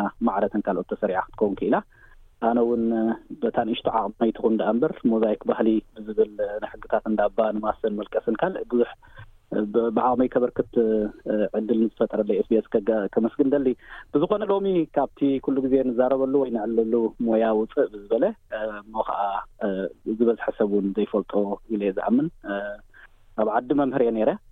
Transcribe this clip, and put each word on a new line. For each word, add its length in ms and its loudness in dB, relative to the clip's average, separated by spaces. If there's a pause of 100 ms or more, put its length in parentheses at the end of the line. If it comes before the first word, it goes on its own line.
(220)
ማዕረትን 420 0
ካልኦት 260 -2
ተሰሪዓ 320 -2
ክትከውን 360 -2
ክኢላ። 200 2 (640)
ኣነ 180 2
እውን 240 2 (520)
በታ 260 -2
ንእሽቶ 300 -2
ዓቕመይቲኹን 640 0
ደኣ 140 0
እምበር 240 2 (120)
ሞዛይክ 400 2
ባህሊ 240 2 (220)
ብዝብል 400 -2 (280)
ንሕግታት 460 -4
እንዳባ 460 0
ንማሰን 460 -2
መልቀስን 380 -2
ካልእ 300 -4
ብዙሕ 260 0 (1000)
ብዓቕመይ 380 2
ከበርክት 440 0 (800)
ዕድል 260 0
ንዝፈጠረለ 540 0
ኤስ 140 0
ቢ 80 2
ኤስ 120 2 (420)
ከመስግን 400 0
ደሊ። 180 2 (400)
ብዝኾነ 380 0
ሎሚ 220 0 (240)
ካብቲ 380 0 (120)
ኩሉ 200 -2
ግዜ 220 2
ንዛረበሉ 520 0
ወይ 160 0
ንዕልለሉ 420 0 (260)
ሞያ 320 2
ውፅእ 380 0
ብዝበለ 360 -2 (500)
እሞ 280 -6
ከዓ 180 -4 (840)
ዝበዝሐ 440 0
ሰብ 180 -2
እውን 240 0
ዘይፈልጦ 400 -4 (360)
ኢለ 140 -6
እየ 120 -2
ዝኣምን። 340 0 (1080)
ኣብ 120 0
ዓዲ 240 0
መምህር 300 2
እየ 80 2
ነይረ። 200 2 (200)